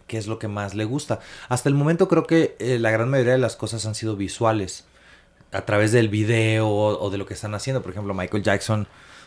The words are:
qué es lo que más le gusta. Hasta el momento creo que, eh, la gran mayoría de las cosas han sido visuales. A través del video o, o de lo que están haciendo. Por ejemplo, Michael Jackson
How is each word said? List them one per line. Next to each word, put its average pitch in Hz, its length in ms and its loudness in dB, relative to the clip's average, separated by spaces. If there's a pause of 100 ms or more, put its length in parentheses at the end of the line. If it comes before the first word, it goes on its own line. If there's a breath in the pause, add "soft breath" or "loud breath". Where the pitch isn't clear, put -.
qué 113 100 -8
es 104 120 -6
lo 113 100 -6
que 110 100 -8
más 101 260 -6
le 107 120 -4
gusta. 139 320 -4 (320 loud breath)
Hasta 127 180 0
el 139 60 4
momento 165 340 2
creo 165 180 4
que, 165 320 4
eh, 120 200 0
la 113 120 2
gran 113 200 2
mayoría 127 240 4
de 131 40 4
las 113 180 0
cosas 107 280 -6
han 110 100 -4
sido 110 220 -4
visuales. 101 680 -2 (680 soft breath)
A 98 140 -4
través 107 260 4
del 117 160 4
video 110 600 2
o, 104 360 2
o 98 60 -2
de 98 80 -6
lo 98 80 -8
que 98 80 -10
están 104 200 -8
haciendo. 127 280 -4
Por 92 80 -8
ejemplo, 101 240 -6
Michael 92 280 -4
Jackson 104 440 0 (400 soft breath)